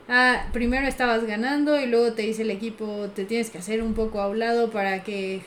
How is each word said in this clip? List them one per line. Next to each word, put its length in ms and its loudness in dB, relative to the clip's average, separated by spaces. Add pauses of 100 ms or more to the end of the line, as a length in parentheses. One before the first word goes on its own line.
ah, 440 4
primero 340 0
estabas 380 2
ganando 540 2
y 60 -2
luego 280 4
te 100 -4
dice 200 -2
el 80 -2
equipo, 600 -6
"Te 120 -6
tienes 240 -2
que 80 -14
hacer 260 -4
un 100 0
poco 280 -2
a 80 0
un 100 -2
lado 320 2
para 320 -2
que 440 -4